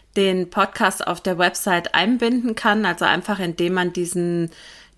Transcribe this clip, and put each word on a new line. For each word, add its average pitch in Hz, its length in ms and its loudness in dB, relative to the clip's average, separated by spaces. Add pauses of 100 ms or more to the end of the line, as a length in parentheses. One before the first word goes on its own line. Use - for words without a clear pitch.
(180)
den 185 320 2
Podcast - 560 0
auf 170 160 -4
der 185 160 -2
Website 175 560 0
einbinden 233 640 2
kann, 214 320 0
also 170 180 -2
einfach 180 320 0
indem 175 380 -2
man 180 180 -2
diesen, 175 560 -2 (480)